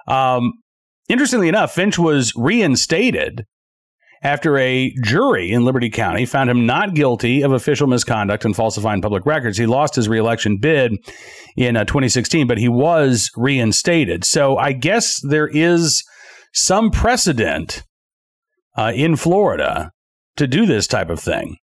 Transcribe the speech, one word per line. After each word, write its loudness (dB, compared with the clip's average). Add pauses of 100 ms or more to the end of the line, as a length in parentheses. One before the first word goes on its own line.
Um, 0 (540)
interestingly 0
enough, 0
Finch -2
was 2
reinstated 0 (800)
after 0
a 0 (100)
jury 0
in 2
Liberty 0
County -2
found 0
him 2
not 0
guilty 2
of 2
official 0
misconduct 0
and 0
falsifying -2
public -2
records. -2
He 0
lost 0
his 0
reelection 0
bid 2 (640)
in, 0
uh, 0
twenty 0
sixteen, 0
but 0
he 2
was 2
reinstated. 0
So 2
I 0
guess -2
there 0
is 2 (500)
some 0
precedent, -2 (960)
uh, 0
in 0
Florida 0 (440)
to 0
do 2
this 2
type -2
of -6
thing. -6